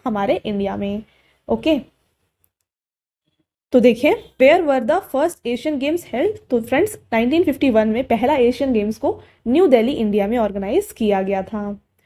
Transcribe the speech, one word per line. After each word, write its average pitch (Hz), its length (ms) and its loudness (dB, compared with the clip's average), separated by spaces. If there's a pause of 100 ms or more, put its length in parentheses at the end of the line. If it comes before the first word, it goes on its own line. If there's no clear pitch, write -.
हमारे 214 400 -2
इंडिया 196 320 -4
में। 202 240 -6 (460)
ओके, 247 320 0 (1900)
तो 254 60 6
देखिए, 254 340 4 (280)
where 311 200 6
were 277 220 0
the 311 260 0
first 311 380 -4
Asian 247 320 -4
Games 302 260 -4
held? 370 320 -4 (120)
तो 240 120 0
फ्रेंड्स, 370 360 -2 (160)
नाइनटीन 254 300 2
फिफ्टी 277 260 0
वन 220 180 2
में 220 160 -2
पहला 254 320 0
एशियन 254 380 0
गेम्स 214 240 -2
को 359 220 -4 (280)
न्यू 349 200 4
दिल्ली, 240 260 4
इंडिया 208 340 -2
में 233 100 -2
ऑर्गेनाइज 202 540 -4
किया 202 300 -2
गया 196 220 -4
था। 208 360 -10 (260)